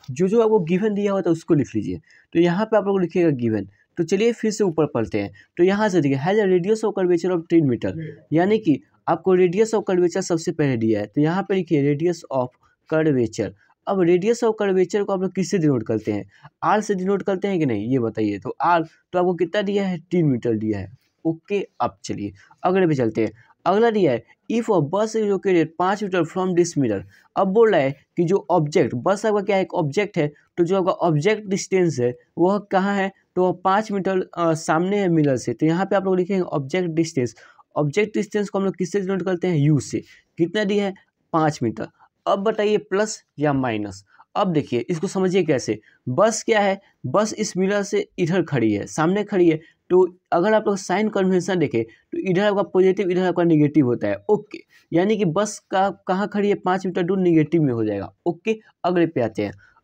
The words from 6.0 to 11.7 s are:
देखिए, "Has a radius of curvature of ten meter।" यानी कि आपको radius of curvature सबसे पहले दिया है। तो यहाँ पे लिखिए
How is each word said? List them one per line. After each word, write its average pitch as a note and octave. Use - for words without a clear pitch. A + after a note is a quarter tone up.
देखिए, C#3
"Has F#3+
a G3+
radius F#3+
of G#3
curvature F3+
of F3+
ten D#3+
meter।" G#2+
यानी F#3+
कि D#3+
आपको F3
radius F#3
of G3+
curvature F3+
सबसे E3+
पहले C#3+
दिया A2
है। G#2
तो D3
यहाँ E3
पे G3
लिखिए D3